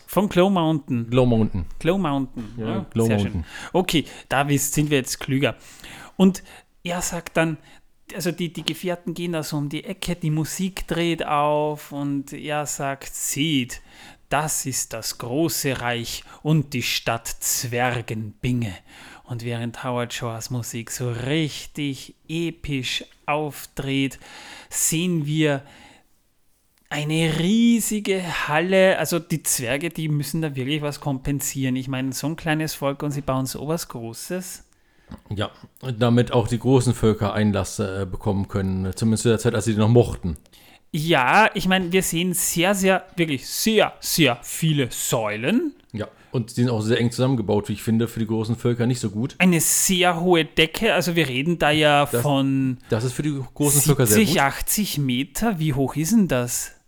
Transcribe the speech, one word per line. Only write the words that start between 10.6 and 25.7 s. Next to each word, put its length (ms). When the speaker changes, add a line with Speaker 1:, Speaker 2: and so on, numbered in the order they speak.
Speaker 1:
dreht 380
auf 680
und 420
er 320
sagt, 480
„Seht, 680
das 360
ist 280
das 240
große 640
Reich 420
und 300
die 100
Stadt 440
Zwergenbinge.“ 1500
Und 220
während 380
Howard 300
Shores 360
Musik 420
so 180
richtig 1080
episch 800
aufdreht, 960
sehen 560
wir 380